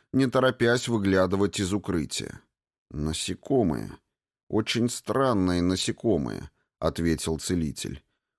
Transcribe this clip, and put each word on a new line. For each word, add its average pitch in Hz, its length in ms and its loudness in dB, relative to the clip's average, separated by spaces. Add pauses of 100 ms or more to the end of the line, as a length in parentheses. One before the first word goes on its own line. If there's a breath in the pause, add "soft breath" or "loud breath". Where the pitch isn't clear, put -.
(120 soft breath)
не 131 160 4
торопясь 127 580 2
выглядывать 98 720 2
из 95 140 -2
укрытия. - 680 -4 (520)
«Насекомые. 78 1000 -2 (580)
Очень 113 400 0
странные 104 720 0
насекомые», — 87 880 0 (280)
ответил 82 600 0
целитель. - 640 -4 (340)